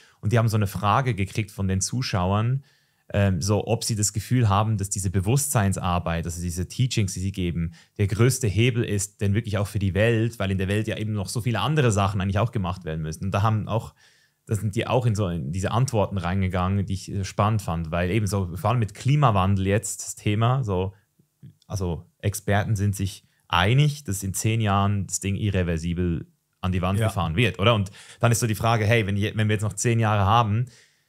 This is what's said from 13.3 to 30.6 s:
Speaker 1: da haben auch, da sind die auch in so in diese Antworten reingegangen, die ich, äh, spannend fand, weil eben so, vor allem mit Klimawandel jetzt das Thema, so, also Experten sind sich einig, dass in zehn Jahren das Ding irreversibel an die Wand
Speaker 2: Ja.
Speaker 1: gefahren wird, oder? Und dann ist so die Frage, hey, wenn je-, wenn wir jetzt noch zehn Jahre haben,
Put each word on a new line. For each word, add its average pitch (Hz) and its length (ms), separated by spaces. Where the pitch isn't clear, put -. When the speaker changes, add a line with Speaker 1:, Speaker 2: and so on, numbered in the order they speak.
Speaker 1:
da 101 120
haben 107 260
auch, - 260
da 113 100
sind 98 180
die - 140
auch 117 180
in 113 80
so 98 140
in 80 240
diese 92 180
Antworten 104 480
reingegangen, 92 680
die 98 100
ich, - 180
äh, 98 120
spannend 104 380
fand, 82 300
weil 87 180
eben 107 160
so, 90 300
vor 104 140
allem 123 100
mit 104 140
Klimawandel 101 720
jetzt - 340
das - 140
Thema, 117 480
so, 95 280
also 90 380
Experten 101 560
sind 101 220
sich - 280
einig, 127 560
dass 98 220
in 98 100
zehn 113 260
Jahren 101 460
das - 140
Ding 98 160
irreversibel 87 920
an 92 120
die 90 100
Wand 95 160
Speaker 2:
Ja. 113 80
Speaker 1:
gefahren 82 300
wird, 107 240
oder? 113 160
Und 101 160
dann 120 140
ist 110 80
so 120 80
die 107 80
Frage, 113 280
hey, 110 220
wenn 98 100
je-, 101 200
wenn 107 120
wir 107 60
jetzt 107 80
noch 107 120
zehn 117 260
Jahre 107 260
haben, 113 400